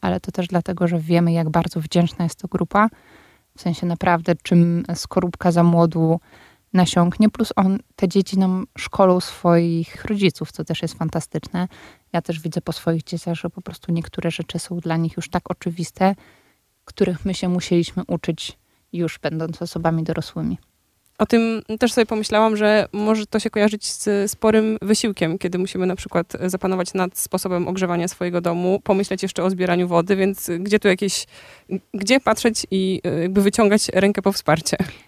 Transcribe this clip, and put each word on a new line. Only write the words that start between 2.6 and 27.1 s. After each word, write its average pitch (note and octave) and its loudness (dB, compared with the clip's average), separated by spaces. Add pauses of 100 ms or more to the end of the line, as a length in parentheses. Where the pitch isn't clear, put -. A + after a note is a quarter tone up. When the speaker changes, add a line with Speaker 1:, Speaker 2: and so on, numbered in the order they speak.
Speaker 1:
W - -20
sensie F3 -2
naprawdę, E3+ 2 (100)
czym E3+ 4 (120)
skorupka F3+ -2
za E3+ 4
młodu E3+ 4 (540)
nasiąknie, F3+ 4
plus - -4
on, G3 2 (160)
te G3 0
dzieci F#3+ 0
nam F#3 0 (120)
szkolą F#3 4
swoich E3+ 0
rodziców, G3 0
co - -8
też - -6
jest D#3+ -6
fantastyczne. E3 -6 (460)
Ja E3+ 0
też E3 -6
widzę E3 -6
po E3+ -6
swoich E3 -2
dzieciach, E3+ -6
że E3+ -8
po F#3 -14
prostu - -10
niektóre E3 -4
rzeczy E3 -8
są - -8
dla E3 -4
nich E3 -2
już E3+ -8
tak - -4
oczywiste, F3+ -2 (720)
których F3+ -2
my F#3+ -2
się F3+ -4
musieliśmy F3 0
uczyć - -6 (360)
już E3+ -4
będąc D#3+ -6
osobami E3 -2
dorosłymi. D#3+ -4 (600)
Speaker 2:
O A3 2
tym A3+ 2 (180)
też A#3+ 2
sobie A3+ 4
pomyślałam, G#3+ 2
że G#3+ 4
może G#3+ 0
to - -2
się G#3+ -4
kojarzyć G#3 0
z G3+ -2
sporym A3 2
wysiłkiem, G3 0
kiedy F3+ -4
musimy F#3 -2
na F#3 0
przykład - -4 (120)
zapanować F#3 -2
nad F#3 -2